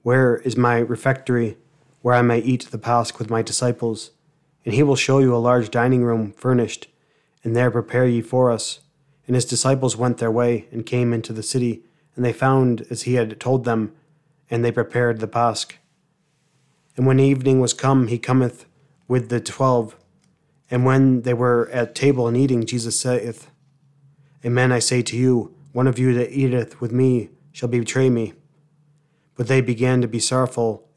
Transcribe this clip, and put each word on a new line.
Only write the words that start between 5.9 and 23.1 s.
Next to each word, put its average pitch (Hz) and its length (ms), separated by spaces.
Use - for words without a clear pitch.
room 110 320
furnished, 123 520
and 113 140
there 123 140
prepare 120 360
ye 120 140
for 127 300
us." - 300
And 127 80
his 123 120
disciples 127 500
went 120 220
their 117 120
way, 120 400
and 117 140
came 120 300
into 113 180
the 110 100
city, 120 400
and 123 80
they 120 120
found 131 560
as 117 120
he 123 120
had 110 260
told 127 240
them, 113 280
and 117 120
they 117 80
prepared 117 480
the 110 80
Pasch. 117 520
And 127 120
when 131 120
evening 135 400
was 123 140
come, 135 360
he 117 100
cometh 123 480
with 120 220
the 120 100
twelve. 120 560
And 127 140
when 131 380
they 123 120
were 120 380
at 120 240
table 127 320
and 117 80
eating, 127 280
Jesus 113 360
saith, 120 480